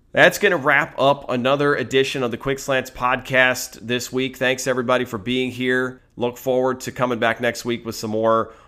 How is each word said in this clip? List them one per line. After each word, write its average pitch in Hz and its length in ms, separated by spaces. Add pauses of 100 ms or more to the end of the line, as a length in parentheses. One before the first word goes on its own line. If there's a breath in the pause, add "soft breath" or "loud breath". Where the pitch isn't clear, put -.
(100)
that's 170 300
gonna 190 160
wrap 143 420
up 139 320
another 139 460
edition 131 480
of 113 80
the 117 40
Quick 135 220
Slants 131 320
podcast 127 920
this 120 320
week. 127 240
Thanks, 131 300
everybody, 127 380
for 120 140
being 123 340
here. 127 500 (140)
Look 120 200
forward 127 440
to 123 100
coming 123 300
back 113 200
next 120 240
week 120 220
with 113 80
some 110 160
more, 110 420 (160 loud breath)